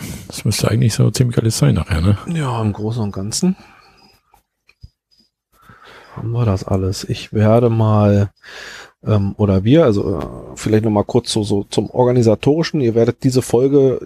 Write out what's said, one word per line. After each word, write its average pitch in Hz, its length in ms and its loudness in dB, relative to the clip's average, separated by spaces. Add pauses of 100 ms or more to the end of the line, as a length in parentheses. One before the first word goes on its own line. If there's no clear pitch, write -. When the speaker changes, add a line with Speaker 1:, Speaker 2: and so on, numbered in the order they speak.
(280)
Speaker 1:
das - 160 -14
müsste 117 260 -2
eigentlich 113 260 2
so 123 160 2
ziemlich 123 260 -2
alles 110 220 0
sein 139 160 2
nachher, 80 260 -2
ne? 101 160 2 (160)
Speaker 2:
Ja, 135 280 -4
im 107 120 -2
Großen 110 300 -6
und 101 80 -4
Ganzen 107 440 -2 (2500)
haben 113 160 -8
wir 120 140 -2
das 98 180 0
alles. 95 440 -4
Ich - 260 -8
werde 110 360 4
mal, 104 600 2 (760)
ähm, 101 320 0
oder 98 260 2
wir, 143 220 4
also, 101 340 0
äh, 71 40 -6 (320)
vielleicht 107 300 0
noch 110 60 2
mal 104 120 2
kurz - 280 -2
so, 110 120 -2
so 104 220 -2
zum 104 260 -4
Organisatorischen. 123 880 2
Ihr 113 140 0
werdet 117 280 2
diese 131 180 2
Folge 135 640 2